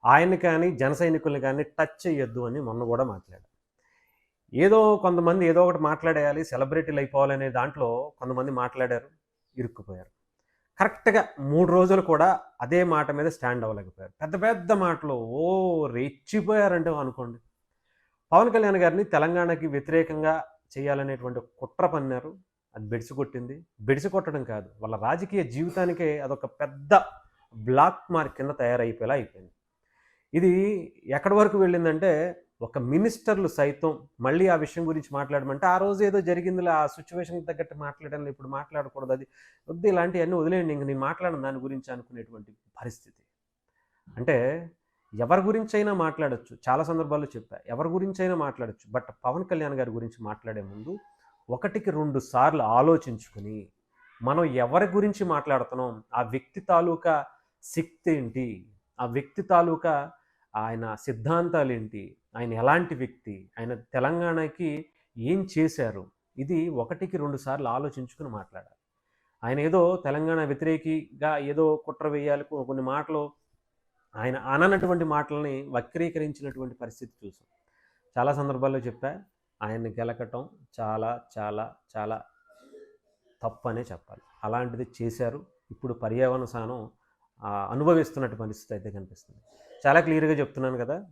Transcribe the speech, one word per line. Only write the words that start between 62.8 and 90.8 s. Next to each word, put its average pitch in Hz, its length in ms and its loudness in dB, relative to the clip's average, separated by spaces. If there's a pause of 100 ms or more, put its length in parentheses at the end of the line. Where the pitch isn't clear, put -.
వ్యక్తి, 110 640 -12
ఆయన 117 140 -8
తెలంగాణకి 156 1120 -4 (320)
ఏం 180 300 -2 (100)
చేశారు, 117 540 -2 (260)
ఇది 160 320 -2
ఒకటికి 165 480 -6
రెండు 143 200 -4
సార్లు 135 300 -6
ఆలోచించుకుని 131 640 -6
మాట్లాడాలి. 95 460 -16 (680)
ఆయన 131 160 -2
ఏదో 175 440 2
తెలంగాణ 156 420 0
వ్యతిరేకిగా 156 920 -2
ఏదో 147 380 2
కుట్ర 156 320 -8
వేయాలి, 147 360 -2
కొ-, 147 200 -8
కొన్ని 131 200 -4
మాటలు 147 480 -4 (840)
ఆయన 123 220 -4
అననటువంటి 170 680 2
మాటల్ని 147 640 -4
వక్రీకరించినటువంటి 139 1080 -6
పరిస్థితి 113 520 -16
చూసాం. - 200 -20 (720)
చాలా 135 160 0
సందర్భాల్లో 135 460 -2
చెప్పా, 131 400 -8 (440)
ఆయన్ని 113 260 -6
గెలకటం 117 600 -8 (320)
చాలా, 110 400 -6 (160)
చాలా, 107 380 -8 (220)
చాలా 107 240 -6 (1200)
తప్పనే 113 380 -6
చెప్పాలి. - 400 -16 (220)
అలాంటిది 120 440 -4 (140)
చేశారు. 117 440 -6 (260)
ఇప్పుడు 120 220 -8
పర్యావరణ 127 500 0
సహనం, 117 480 -10 (500)
ఆ, 101 300 -4
అనుభవిస్తున్నట్టు 139 680 2
పరిస్థితి 110 360 -10
అయితే 101 180 -10
కనిపిస్తుంది. - 500 -18 (460)
చాలా 147 120 8
క్లియర్గా 156 320 2
చెప్తున్నాను 131 460 -2
కదా, 143 340 -6